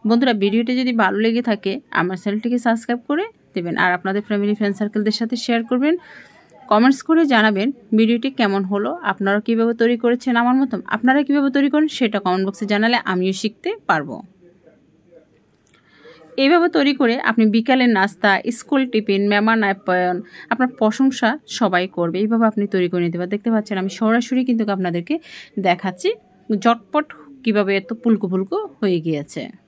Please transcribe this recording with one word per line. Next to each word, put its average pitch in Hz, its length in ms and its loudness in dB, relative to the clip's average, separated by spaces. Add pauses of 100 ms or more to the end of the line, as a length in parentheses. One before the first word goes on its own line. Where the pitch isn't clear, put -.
বন্ধুরা, 240 260 2
ভিডিওটি 226 440 0
যদি 254 160 0
ভালো 196 260 0
লেগে 226 220 0
থাকে, 208 380 -2 (120)
আমার 180 260 -2
চ্যানেলটিকে 220 400 -2
সাবস্ক্রাইব 240 500 -2
করে 330 180 -2 (280)
দেবেন, 170 240 -4
আর 180 160 2
আপনাদের 190 280 -4
ফ্যামিলি, 208 340 -2
ফ্রেন্ড 202 200 -2
সার্কেলদের 208 360 -2
সাথে 233 240 -4
শেয়ার 233 280 -2
করবেন। 262 340 0 (680)
কমেন্টস 254 340 4
করে 320 240 2
জানাবেন 220 460 2 (240)
ভিডিওটি 233 340 2
কেমন 196 340 0
হলো, 208 380 -2
আপনারা 196 380 0
কীভাবে 226 340 0
তৈরি 233 240 2
করেছেন 240 380 -2
আমার 240 200 2
মতন, 262 300 -2
আপনারা 262 380 0
কীভাবে 285 260 0
তৈরি 277 200 2
করেন 302 180 2
সেটা 214 320 -2
কমেন্ট 190 280 0
বক্সে 196 180 -6
জানালে 214 400 0
আমিও 185 280 -2
শিখতে 220 420 -6 (120)
পারবো। 143 340 -2 (2250)
এইভাবে 330 320 4
তৈরি 285 240 2
করে 254 260 2
আপনি 226 260 2
বিকালের 240 440 2
নাস্তা, 202 520 0 (100)
স্কুল 269 340 0
টিফিন, 202 420 0
মেহমান 214 360 2
আপ্যায়ন, 180 580 0 (280)
আপনার 254 200 0
প্রশংসা 254 680 0 (100)
সবাই 185 400 0
করবে। 170 320 -2
এইভাবে 226 260 2
আপনি 214 220 0
তৈরি 180 220 0
করে 175 160 0
নিতে 170 120 -2
পারেন। 180 120 -6
দেখতে 208 220 -4
পাচ্ছেন, 208 260 -2
আমি 190 120 -2
সরাসরি 233 560 0
কিন্তু 220 260 0
আপনাদেরকে 185 480 -2 (400)
দেখাচ্ছি 185 540 -2 (440)
ঝটপট 233 480 0 (380)
কীভাবে 202 340 0
এত 196 160 -6 (100)
ফুলকো 220 240 2
ফুলকো 196 420 -4 (100)
হয়ে 185 200 0
গিয়েছে। 156 500 -6 (180)